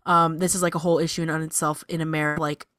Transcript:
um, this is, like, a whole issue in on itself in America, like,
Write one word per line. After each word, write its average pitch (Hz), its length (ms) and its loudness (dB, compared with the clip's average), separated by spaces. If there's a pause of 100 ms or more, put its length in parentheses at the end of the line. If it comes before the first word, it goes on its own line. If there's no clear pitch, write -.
um, 170 320 4
this 175 180 0
is, 180 60 -2
like, 170 140 2
a 170 40 -2
whole 170 200 2
issue 165 240 -2
in 165 60 -2
on 156 120 -2
itself 156 480 -2
in 165 100 -4
America, 156 400 0
like, 151 280 -4 (120)